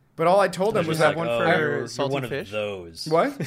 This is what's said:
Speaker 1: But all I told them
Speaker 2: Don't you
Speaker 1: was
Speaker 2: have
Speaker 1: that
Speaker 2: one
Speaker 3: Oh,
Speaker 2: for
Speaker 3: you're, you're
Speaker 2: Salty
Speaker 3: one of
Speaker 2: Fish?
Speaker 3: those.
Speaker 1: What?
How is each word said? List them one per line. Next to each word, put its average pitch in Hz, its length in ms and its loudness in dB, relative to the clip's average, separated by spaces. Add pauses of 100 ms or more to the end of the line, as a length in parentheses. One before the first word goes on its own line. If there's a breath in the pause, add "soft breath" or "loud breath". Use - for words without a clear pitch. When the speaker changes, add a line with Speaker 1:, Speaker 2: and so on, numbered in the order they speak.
(160)
Speaker 1:
But 165 120 0
all 190 120 6
I 190 100 4
told 196 260 -2
them 196 60 2
Speaker 2:
Don't 165 40 -2
you 160 40 -2
Speaker 1:
was 160 100 -2
Speaker 2:
have 151 160 4
Speaker 1:
that - 20 -4
Speaker 2:
one 165 120 -2
Speaker 3:
Oh, 117 100 0
Speaker 2:
for - 80 0
Speaker 3:
you're, 156 320 2
you're 117 80 -6
Speaker 2:
Salty 139 260 -2
Speaker 3:
one 139 120 -2
of 117 40 -8
Speaker 2:
Fish? 135 220 -8
Speaker 3:
those. 98 560 -6
Speaker 1:
What? 180 260 2 (140)